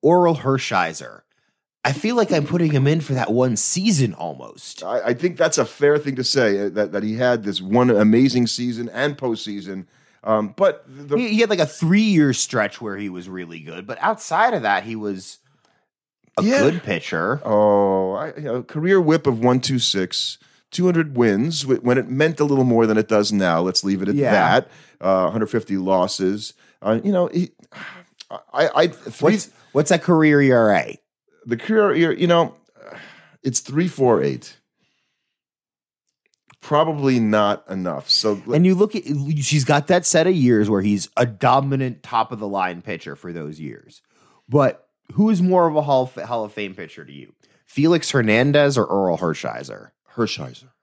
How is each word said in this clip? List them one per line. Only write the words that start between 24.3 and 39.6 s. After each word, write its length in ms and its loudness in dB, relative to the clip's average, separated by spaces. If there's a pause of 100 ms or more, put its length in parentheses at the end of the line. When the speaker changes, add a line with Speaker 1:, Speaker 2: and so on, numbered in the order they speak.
Speaker 2:
that. 380 2 (320)
Uh, 300 2
hundred 160 -2
fifty 300 -4
losses. 760 -2 (280)
Uh, 220 0
you 80 0
know, 160 2
he, 240 -4 (1040)
I, 220 2
I, 120 2
three 460 -2
Speaker 1:
What's, 160 -4 (220)
what's 180 0
that 140 2
career 380 4
E 100 4
R 200 4
A? 280 -2 (460)
Speaker 2:
The 120 -4
career, 360 2 (200)
E 80 -6
you 60 0
know, 280 2 (880)
it's 180 -2
three 260 -2
four 360 2
eight. 340 -6 (2000)
Probably 600 0
not 500 0
enough. 400 -8
So 320 0 (120)
Speaker 1:
And 120 4
you 100 4
look 200 0
at, 80 -8 (340)
she's 260 0